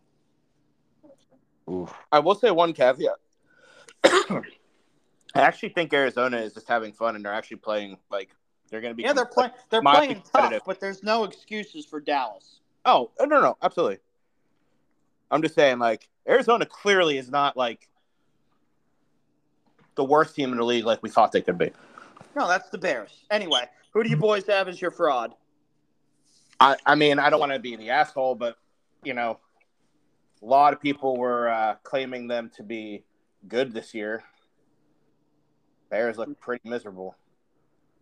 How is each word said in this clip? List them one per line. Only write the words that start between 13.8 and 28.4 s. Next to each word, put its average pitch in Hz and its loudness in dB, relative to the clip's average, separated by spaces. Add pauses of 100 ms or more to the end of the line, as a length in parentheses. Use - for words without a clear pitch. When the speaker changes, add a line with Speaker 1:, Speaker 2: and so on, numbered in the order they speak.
Speaker 2:
I'm 147 0
just 156 -4
saying, 135 4
like, 117 -2 (200)
Arizona 226 2
clearly 180 0
is 127 -12
not, 143 0
like, 120 -4 (2000)
the 143 -2
worst 147 2
team 135 -4
in 120 -4
the 117 -2
league 117 0
like 110 -2
we 107 -8
thought 107 4
they 92 0
could 87 -4
be. 82 -2 (680)
Speaker 3:
No, 277 -2
that's 185 -2
the - -12
Bears. 139 -8
Anyway, 165 -2 (280)
who 214 2
do 226 -2
you 151 0
boys 202 0
have 196 0
as 175 -12
your 175 -4
fraud? 131 -2 (1300)
Speaker 2:
I, 135 6
I 143 4
mean, 147 4
I 143 2
don't 151 4
wanna 139 -2
be 117 -12
the 110 -10
asshole, 131 0
but, 117 -8 (480)